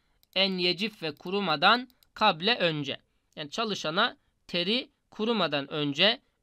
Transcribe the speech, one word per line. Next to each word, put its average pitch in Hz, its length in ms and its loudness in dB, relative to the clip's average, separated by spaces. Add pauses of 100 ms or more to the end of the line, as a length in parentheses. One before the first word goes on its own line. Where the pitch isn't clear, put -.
(340)
en 190 240 2
yeciffe 175 560 -2
kurumadan 190 720 2 (260)
kable 196 400 2
önce. 156 460 -2 (360)
Yani 151 140 -12
çalışana 208 680 -2 (300)
teri 185 440 -2 (200)
kurumadan 170 600 -2
önce 156 500 0 (220)